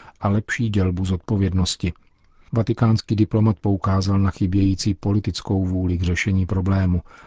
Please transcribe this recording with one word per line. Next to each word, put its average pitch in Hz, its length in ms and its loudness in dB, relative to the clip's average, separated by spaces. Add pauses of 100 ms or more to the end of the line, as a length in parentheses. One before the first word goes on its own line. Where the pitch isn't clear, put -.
(200)
a 104 80 -2
lepší 110 400 -2
dělbu 92 360 0
zodpovědnosti. 92 880 -2 (600)
Vatikánský 113 640 0
diplomat 107 440 2
poukázal 98 580 0
na 98 120 2
chybějící 98 640 0
politickou 98 720 -2
vůli 92 320 -2
k 87 40 -2
řešení 92 440 0
problému 92 560 0 (240)